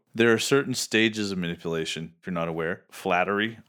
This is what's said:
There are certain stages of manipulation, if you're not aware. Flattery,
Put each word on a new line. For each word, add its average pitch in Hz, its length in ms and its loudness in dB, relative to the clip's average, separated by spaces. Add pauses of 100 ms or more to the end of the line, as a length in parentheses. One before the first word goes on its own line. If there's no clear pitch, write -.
(160)
There 117 180 6
are 110 60 4
certain 139 340 2
stages 107 580 0
of 92 60 -4
manipulation, 85 840 -6
if - 80 -16
you're 92 60 -6
not 85 140 -2
aware. 82 440 -6
Flattery, 101 760 -2